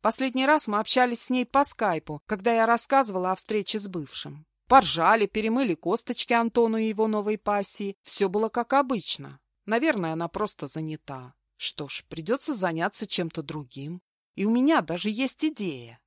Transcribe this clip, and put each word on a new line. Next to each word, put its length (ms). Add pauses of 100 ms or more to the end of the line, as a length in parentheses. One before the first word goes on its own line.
Последний 440
раз 220
мы 120
общались 440
с 60
ней 160
по 200
скайпу, 600
когда 260
я 120
рассказывала 640
о 40
встрече 440
с 80
бывшим. 580 (220)
Поржали, 580
перемыли 480
косточки 600
Антону 440
и 100
его 200
новой 300
пассии. 680
Все 260
было 200
как 240
обычно. 680 (260)
Наверное, 480
она 140
просто 400
занята. 680 (240)
Что 300
ж, 200
придется 460
заняться 540
чем-то 340
другим. 600 (340)
И 100
у 60
меня 300
даже 280
есть 340
идея. 640